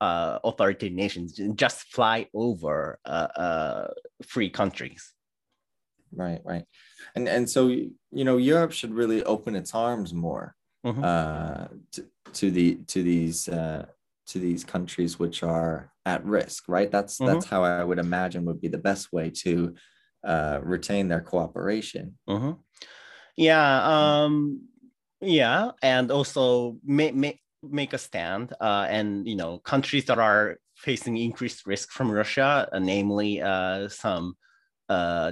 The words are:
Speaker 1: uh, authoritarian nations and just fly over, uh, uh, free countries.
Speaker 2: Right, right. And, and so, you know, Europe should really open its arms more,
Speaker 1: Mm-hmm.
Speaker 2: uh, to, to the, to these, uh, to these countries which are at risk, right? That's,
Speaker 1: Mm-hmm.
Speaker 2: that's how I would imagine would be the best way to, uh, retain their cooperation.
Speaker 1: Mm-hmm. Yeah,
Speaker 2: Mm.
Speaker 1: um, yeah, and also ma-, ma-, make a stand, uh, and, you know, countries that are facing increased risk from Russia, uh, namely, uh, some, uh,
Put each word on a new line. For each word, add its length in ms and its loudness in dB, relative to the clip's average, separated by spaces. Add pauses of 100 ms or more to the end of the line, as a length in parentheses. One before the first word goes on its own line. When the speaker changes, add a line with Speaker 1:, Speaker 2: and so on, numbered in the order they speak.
Speaker 1:
uh, 420 0
authoritarian 540 0
nations 420 -4
and 200 -4
just 220 2 (120)
fly 400 2
over, 720 -2
uh, 320 -2
uh, 520 -2 (380)
free 220 -2
countries. 640 -6 (960)
Speaker 2:
Right, 320 -6
right. 220 -6 (500)
And, 140 -2
and 220 2
so, 180 4
you 240 -2 (320)
know, 140 4
Europe 340 4
should 220 -8
really 300 2
open 300 -2
its 200 -6
arms 400 -2
more, 400 -6 (280)
Speaker 1:
Mm-hmm. 220 -4
Speaker 2:
uh, 640 -2 (260)
to, 140 -14 (260)
to 180 2
the, 260 4 (100)
to 160 -2
these, 480 0
uh, 340 -4 (440)
to 100 -6
these 260 -2
countries 540 -4
which 240 -2
are 500 -2 (140)
at 180 -2
risk, 440 -2
right? 220 2
That's, 280 -2
Speaker 1:
Mm-hmm. 80 0
Speaker 2:
that's 180 2
how 180 0
I 220 2
would 140 0
imagine 480 -2
would 160 -4
be 60 -4
the 100 -4
best 340 -2
way 160 -2 (160)
to, 300 0 (500)
uh, 380 0
retain 460 -2
their 120 2
cooperation. 960 -4 (100)
Speaker 1:
Mm-hmm. 260 -2 (840)
Yeah, 440 6
Speaker 2:
Mm. 440 4
Speaker 1:
um, 380 0 (580)
yeah, 520 4 (100)
and 280 4
also 720 2
ma-, 300 2
ma-, 200 0 (300)
make 300 -6
a 60 -6
stand, 600 -6
uh, 300 2
and, 400 -2
you 80 -4
know, 220 -6
countries 480 0
that 120 2
are 380 4 (200)
facing 420 -4
increased 480 -4
risk 240 -4
from 200 0
Russia, 640 2
uh, 60 -2
namely, 640 0
uh, 460 -2
some, 460 -4 (540)
uh, 440 0